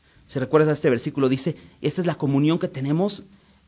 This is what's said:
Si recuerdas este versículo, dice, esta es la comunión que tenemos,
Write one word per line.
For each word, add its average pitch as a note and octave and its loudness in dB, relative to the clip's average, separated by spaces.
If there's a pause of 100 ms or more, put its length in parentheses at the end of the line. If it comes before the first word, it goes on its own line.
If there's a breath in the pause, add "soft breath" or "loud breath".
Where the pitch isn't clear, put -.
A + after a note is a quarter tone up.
(280 soft breath)
Si - -4
recuerdas D3+ 0
este D3 2
versículo, C3+ 0
dice, C3+ -2 (240 loud breath)
esta D3 -2
es E3+ 0
la E3 -2
comunión D3 2
que F3+ -4
tenemos, D#3 -2 (460 soft breath)